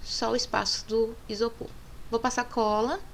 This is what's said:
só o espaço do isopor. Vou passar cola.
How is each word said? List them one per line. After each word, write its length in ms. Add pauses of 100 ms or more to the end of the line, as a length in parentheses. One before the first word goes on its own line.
só 300
o 40
espaço 500
do 280 (140)
isopor. 400 (420)
Vou 100
passar 240
cola. 560 (140)